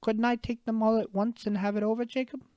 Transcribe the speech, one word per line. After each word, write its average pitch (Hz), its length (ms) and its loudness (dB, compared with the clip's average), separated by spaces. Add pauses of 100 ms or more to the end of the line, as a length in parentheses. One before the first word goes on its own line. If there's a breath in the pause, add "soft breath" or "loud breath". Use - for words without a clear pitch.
Couldn't 226 240 0
I 240 120 2
take 233 280 -6
them 220 180 0
all 220 160 4
at 208 160 -2
once 214 320 -2
and 208 120 0
have 202 180 0
it 208 60 0
over, 226 220 0
Jacob? 262 380 -6 (140)